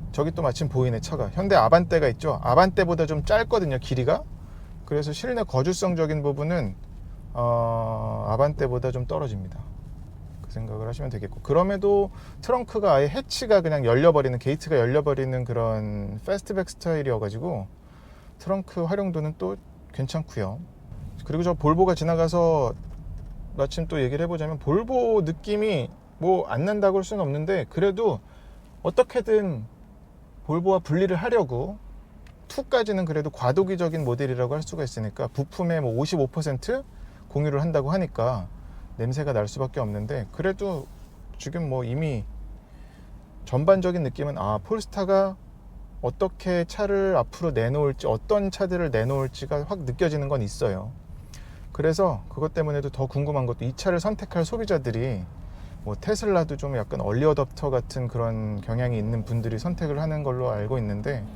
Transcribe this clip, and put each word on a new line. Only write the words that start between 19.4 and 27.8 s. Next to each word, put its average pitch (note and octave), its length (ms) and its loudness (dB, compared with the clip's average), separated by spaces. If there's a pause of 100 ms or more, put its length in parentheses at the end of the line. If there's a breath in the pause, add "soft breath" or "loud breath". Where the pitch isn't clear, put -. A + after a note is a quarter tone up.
괜찮고요. C3 680 -4 (640)
그리고 D#3+ 180 -2
저 F3 120 4
볼보가 E3+ 400 6
지나가서 E3 800 4 (840)
마침 C#3+ 300 -2
또 E3 140 0
얘기를 C3+ 240 2
해보자면, D#3+ 340 -2
볼보 A3+ 640 2
느낌이 G3+ 680 0 (280)
뭐 F3+ 300 4
안 B2 160 0
난다고 G3 340 4
할 F#3+ 60 0
수는 G3+ 180 -2
없는데 D#3 460 0
그래도 F#3+ 520 2 (640 loud breath)